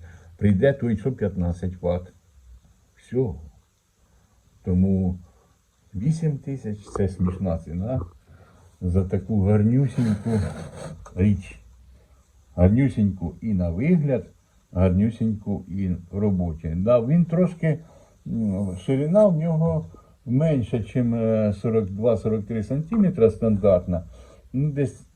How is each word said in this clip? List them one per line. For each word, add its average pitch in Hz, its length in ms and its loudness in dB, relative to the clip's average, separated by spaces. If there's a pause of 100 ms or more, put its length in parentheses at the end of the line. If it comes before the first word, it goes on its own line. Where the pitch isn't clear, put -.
(380)
прийде 104 360 4
той, 120 240 -2
що 135 140 -4
п'ятнадцять 92 720 -4
ватт. 87 320 -4 (840)
Всього. 117 460 -4 (1200)
Тому 92 560 2 (760)
вісім 156 420 -2
тисяч 113 460 -8
це - 240 -2
смішна 90 500 -2
ціна 95 440 -6 (800)
за 90 240 2
таку 101 360 -2
гарнюсіньку 113 880 2 (840)
річ. 101 440 0 (960)
Гарнюсіньку 101 840 2
і 113 120 -4
на 90 160 0
вигляд, 139 560 0 (460)
гарнюсіньку 101 960 0
і 95 220 -4 (220)
в 95 60 -8
роботі. 87 600 -2
Да, 113 240 4
він 156 240 2
трошки, 165 540 0 (460)
ну, 101 540 -2
ширина 156 480 2
в 170 100 2
нього 160 480 0 (400)
менша, 127 580 0
чим, 117 320 -2
е, 110 380 2
сорок 110 360 -2
два-сорок 107 560 0
три 113 180 -4
сантиметра 156 640 2
стандартна. 95 720 2 (500)
Ну, 143 180 -2
десь 139 280 -4 (160)